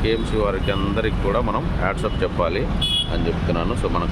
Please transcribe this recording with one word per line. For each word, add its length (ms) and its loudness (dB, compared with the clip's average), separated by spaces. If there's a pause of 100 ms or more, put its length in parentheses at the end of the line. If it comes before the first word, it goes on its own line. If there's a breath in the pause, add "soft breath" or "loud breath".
కేఎంసీ 340 0
వారికి 340 0
అందరికి 520 0
కూడా 180 2
మనం 400 0
హ్యాట్స్ 240 0
ఆఫ్ 180 0
చెప్పాలి 440 0 (460)
అని 140 0
చెప్తున్నాను. 480 0
So, 140 0
మన 240 0